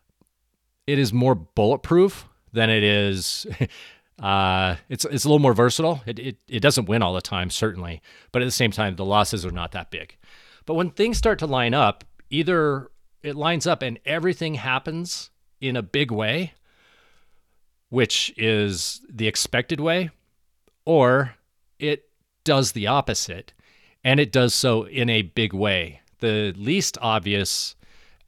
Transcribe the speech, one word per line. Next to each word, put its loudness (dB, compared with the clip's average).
it 0
is 2
more 4
bulletproof 2
than 2
it 2
is, 0
<laughs> -20
uh, 0
it's, -6
it's -4
a 0
little 6
more 6
versatile. 2
It, -8
it, -10
it -4
doesn't 2
win 2
all 2
the -2
time, -4
certainly, -4
but 0
at 0
the -2
same 2
time, -2
the -6
losses 2
are -6
not -6
that -12
big. -14
But -4
when 0
things 0
start 2
to -2
line 0
up, 2
either 0
it -10
lines -2
up 0
and -8
everything -4
happens -6
in -4
a -4
big -2
way, -4
which 0
is -2
the -4
expected -2
way, -2
or 4
it -4
does 2
the -4
opposite, -2
and 4
it 2
does 4
so 2
in -4
a 2
big -4
way. -2
The -2
least -2
obvious -2